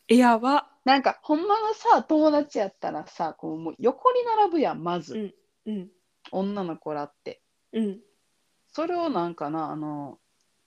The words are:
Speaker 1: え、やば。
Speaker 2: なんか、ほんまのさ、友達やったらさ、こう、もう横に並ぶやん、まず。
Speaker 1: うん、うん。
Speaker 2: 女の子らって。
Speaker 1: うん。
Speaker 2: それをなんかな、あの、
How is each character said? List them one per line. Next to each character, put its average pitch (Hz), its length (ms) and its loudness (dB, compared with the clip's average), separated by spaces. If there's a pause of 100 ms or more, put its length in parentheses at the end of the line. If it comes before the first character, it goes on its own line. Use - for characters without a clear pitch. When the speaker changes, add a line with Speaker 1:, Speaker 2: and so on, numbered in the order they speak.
Speaker 1:
え、 233 100 6
や 240 220 6
ば。 269 280 0 (180)
Speaker 2:
な 262 120 6
ん 269 40 2
か、 - 200 0
ほ 302 140 0
ん 330 100 -2
ま 415 160 2
の 427 120 -2
さ、 359 300 2
友 311 280 4
達 294 260 0
や 202 100 -2
っ - 100 -12
た - 140 -6
ら 156 160 -10
さ、 160 260 -6
こ 160 200 -10
う、 160 60 -8
も 165 120 -8
う - 60 -14
横 269 340 2
に 494 140 0
並 427 260 2
ぶ 330 80 0
や 180 140 0
ん、 151 100 -12
ま 175 160 -4
ず。 185 340 -10 (320)
Speaker 1:
う 220 60 -8
ん、 - 0 -
う 208 120 -6
ん。 185 80 -20 (400)
Speaker 2:
女 196 320 -4
の 165 140 -8
子 156 160 -8
ら 147 100 -6
っ 143 100 -14 (100)
て。 - 180 -14 (300)
Speaker 1:
う 220 100 -2
ん。 202 180 -4 (760)
Speaker 2:
そ 311 140 -4
れ 349 80 -2
を 339 140 -2
な 175 180 -2
ん 170 80 -8
か 147 140 -8
な、 156 200 -6
あ 151 60 -8
の、 147 440 -10 (480)